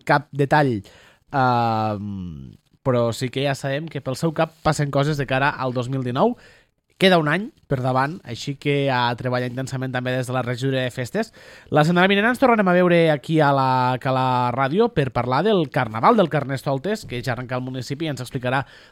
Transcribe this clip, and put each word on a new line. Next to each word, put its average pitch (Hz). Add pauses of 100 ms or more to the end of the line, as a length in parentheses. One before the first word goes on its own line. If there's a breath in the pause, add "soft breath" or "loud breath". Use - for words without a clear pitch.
cap 143
detall, 139 (540 soft breath)
ehm, 104 (280)
però 120
sí 127
que 135
ja 139
sabem 143
que 143
pel 131
seu 165
cap 165 (100)
passen 147
coses 139
de 127
cara 135
al 131
dos 123
mil 135
dinou. 147 (600 soft breath)
Queda 185
un 147
any 185 (260)
per 139
davant, 131 (100)
així 131
que 143
a 123
treballar 123
intensament 127
també 127
des 127
de 123
la 127
regidoria 127
de 123
festes. 131 (420 loud breath)
La 151
setmana 175
vinent 202
ens 247
tornarem 226
a 180
veure 175 (140)
aquí 156
a 143
la, 135 (260)
a 131
la 131 (260)
ràdio 135
per 135
parlar 127
del 180
Carnaval 131
del 175
Carnestoltes, 139
que 123
ja 120
arrenca 127
el 127
municipi 131
i -
ens 127
explicarà 127 (260 loud breath)